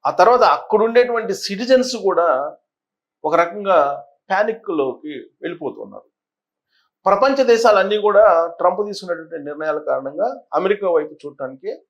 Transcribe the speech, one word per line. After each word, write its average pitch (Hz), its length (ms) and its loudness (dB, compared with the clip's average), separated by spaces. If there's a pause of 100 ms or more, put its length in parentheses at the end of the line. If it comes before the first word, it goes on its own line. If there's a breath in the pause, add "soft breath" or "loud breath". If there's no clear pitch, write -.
ఆ 147 120 0
తర్వాత 233 240 6 (120)
అక్కడుండేటువంటి 226 760 0 (120)
సిటిజన్స్ 247 500 0 (100)
కూడా 170 220 2 (1000)
ఒక 151 140 0
రకంగా 196 360 0 (520)
ప్యానిక్‌లోకి 170 840 -4 (300)
వెళ్ళిపోతున్నారు. 107 640 -12 (1000)
ప్రపంచ 262 440 2
దేశాలన్నీ 214 540 4
కూడా 208 180 4 (360)
ట్రంప్ 180 280 0
తీసుకున్నటువంటి 170 520 -10 (100)
నిర్ణయాల 151 300 -6 (100)
కారణంగా 139 380 -4 (320)
అమెరికా 196 380 -4
వైపు 156 160 -4 (100)
చూడటానికి 143 480 -12 (180)